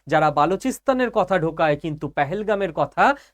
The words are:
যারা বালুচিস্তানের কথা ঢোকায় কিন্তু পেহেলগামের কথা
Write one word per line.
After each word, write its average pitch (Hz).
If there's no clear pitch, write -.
যারা 156
বালুচিস্তানের 208
কথা 190
ঢোকায় 160
কিন্তু 151
পেহেলগামের 190
কথা 180